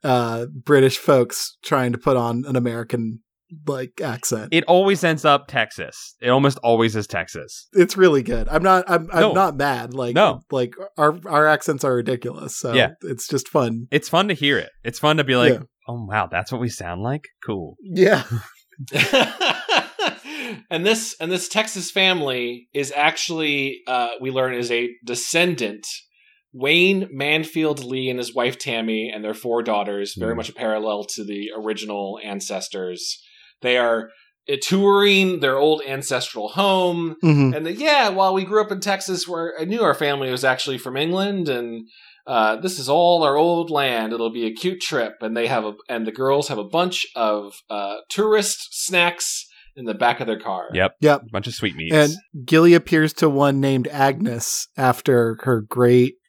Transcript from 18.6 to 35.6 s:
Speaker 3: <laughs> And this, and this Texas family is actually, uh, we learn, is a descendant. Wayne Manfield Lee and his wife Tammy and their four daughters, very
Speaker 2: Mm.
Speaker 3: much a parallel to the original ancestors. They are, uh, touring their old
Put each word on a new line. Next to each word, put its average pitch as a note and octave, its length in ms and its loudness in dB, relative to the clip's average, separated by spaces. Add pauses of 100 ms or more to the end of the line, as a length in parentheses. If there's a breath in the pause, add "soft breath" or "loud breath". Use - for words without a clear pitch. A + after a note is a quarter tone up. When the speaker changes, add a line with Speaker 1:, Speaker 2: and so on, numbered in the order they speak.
Speaker 3:
<laughs> - 500 0 (1300 loud breath)
And E3+ 160 -4
this, A3 340 -2
and E3 120 -6
this F3+ 180 -4
Texas G#3 420 -4
family C3 840 -2
is C#3 220 -4
actually, D3 920 -2
uh, B2 220 -2 (120)
we C3 100 -6
learn, C3 220 0
is A#2+ 180 -4
a A#2+ 180 0 (160)
descendant. A#2+ 800 -2 (680)
Wayne F3+ 600 2
Manfield D3+ 720 -2
Lee C3 240 -4
and B2+ 80 -4
his A#2 160 -8
wife B2 240 -2
Tammy A2+ 560 -4
and G#2+ 100 -10
their G#2+ 100 -6
four A#2 280 -4
daughters, G2+ 560 -4
very A2+ 160 -4
Speaker 2:
Mm. A#2 40 -4
Speaker 3:
much A2+ 120 -8
a - 40 -16
parallel G#2+ 500 -4 (120)
to A2 100 -10
the G2+ 300 -8
original G#2 680 -6
ancestors. G2 1000 -8 (400 soft breath)
They B2 160 2
are, A2+ 320 0 (420 soft breath)
uh, C#3+ 100 0
touring G3 800 4
their C3+ 160 2
old D3+ 300 4